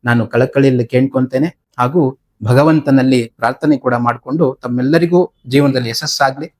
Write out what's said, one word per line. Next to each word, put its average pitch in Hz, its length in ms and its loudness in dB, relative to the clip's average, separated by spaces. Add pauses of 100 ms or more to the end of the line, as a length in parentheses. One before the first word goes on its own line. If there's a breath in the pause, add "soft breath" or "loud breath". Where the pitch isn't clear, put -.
ನಾನು 120 220 0
ಕಳಕಳಿಯಲ್ಲಿ 127 580 0
ಕೇಳ್ಕೊಂತೇನೆ. 131 680 -2 (240)
ಹಾಗೂ 135 380 0 (260)
ಭಗವಂತನಲ್ಲಿ 131 960 2
ಪ್ರಾರ್ಥನೆ 131 400 0
ಕೂಡ 123 180 -2
ಮಾಡ್ಕೊಂಡು 127 680 -2
ತಮ್ಮೆಲ್ಲರಿಗೂ 165 680 0 (160)
ಜೀವನದಲ್ಲಿ 131 420 0
ಯಶಸ್ಸಾಗ್ಲಿ 139 720 -6